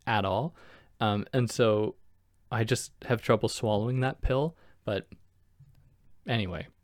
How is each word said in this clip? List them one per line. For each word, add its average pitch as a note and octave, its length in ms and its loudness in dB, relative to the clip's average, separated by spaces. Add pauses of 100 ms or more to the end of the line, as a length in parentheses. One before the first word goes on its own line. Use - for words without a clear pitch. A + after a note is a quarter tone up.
at G#2 200 2
all. A2 280 -2 (460)
Um, G#2 320 0
and B2 180 0
so A2 440 2 (580)
I A2+ 120 0
just - 280 -2 (140)
have A#2 160 0
trouble A#2 260 2
swallowing A#2 520 0
that C3 200 -2
pill. C#3+ 360 0 (280)
But G2+ 240 -4 (1200)
anyway. F#2+ 380 -2 (180)